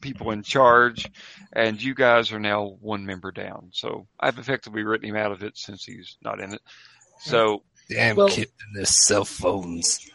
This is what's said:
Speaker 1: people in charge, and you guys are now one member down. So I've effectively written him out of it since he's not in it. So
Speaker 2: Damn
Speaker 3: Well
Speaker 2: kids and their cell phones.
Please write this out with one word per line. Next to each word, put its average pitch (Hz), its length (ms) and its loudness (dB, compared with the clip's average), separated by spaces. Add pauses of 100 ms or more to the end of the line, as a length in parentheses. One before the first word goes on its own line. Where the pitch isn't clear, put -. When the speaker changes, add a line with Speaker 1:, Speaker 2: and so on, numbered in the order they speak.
Speaker 1:
people 117 300 -8
in 107 100 -6
charge, 120 720 6 (420)
and 110 280 0
you 131 120 -4
guys 117 380 4
are 107 80 -8
now 104 420 -2
one 104 240 -6
member 95 260 -10
down. 98 400 -12
So 110 360 -8 (120)
I've 131 200 -2
effectively 113 440 -6
written 107 260 -4
him 104 60 -6
out 107 160 0
of 98 120 -12
it 107 140 -10
since - 280 -16
he's 95 380 -20
not 104 160 -8
in 98 160 -10
it. 110 60 -14 (600)
So 110 400 2 (280)
Speaker 2:
Damn 117 260 2
Speaker 3:
Well 101 140 6
Speaker 2:
kids 104 220 -2 (160)
and 101 100 -14
their 98 80 -4
cell 101 400 2
phones. 87 880 -4